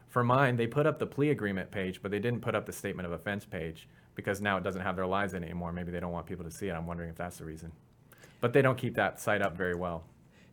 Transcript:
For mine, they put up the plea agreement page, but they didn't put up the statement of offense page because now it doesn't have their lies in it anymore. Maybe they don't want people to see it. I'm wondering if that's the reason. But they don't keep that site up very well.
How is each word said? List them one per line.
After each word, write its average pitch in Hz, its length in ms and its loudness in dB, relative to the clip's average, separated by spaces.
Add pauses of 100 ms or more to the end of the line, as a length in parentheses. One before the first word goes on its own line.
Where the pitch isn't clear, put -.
For 123 140 2
mine, 123 340 6
they 117 100 2
put 147 200 2
up 151 120 2
the 110 80 0
plea 147 240 2
agreement 101 400 0
page, 92 320 -4
but 98 80 -4
they 104 80 0
didn't 117 220 0
put 110 140 0
up 107 120 0
the 98 60 -8
statement 90 340 -4
of 85 60 -4
offense 101 320 -4
page 80 440 -8 (260)
because 98 260 -2
now 101 160 4
it 90 80 -2
doesn't 92 180 -2
have 92 140 0
their 92 100 0
lies 95 280 2
in 90 80 -4
it 82 40 -6
anymore. 87 260 -4
Maybe 87 180 -6
they 87 100 -4
don't 87 120 -4
want 85 140 -6
people 85 180 -8
to 82 60 -8
see 98 180 -6
it. 90 40 -2
I'm 82 140 -4
wondering 85 240 -6
if 82 60 -12
that's 87 220 -8
the 82 60 -12
reason. 80 280 -12 (680)
But 120 120 2
they 139 100 8
don't 127 160 4
keep 120 160 -2
that 101 260 2
site 104 220 2
up 90 140 0
very 90 180 0
well. 85 300 -4 (480)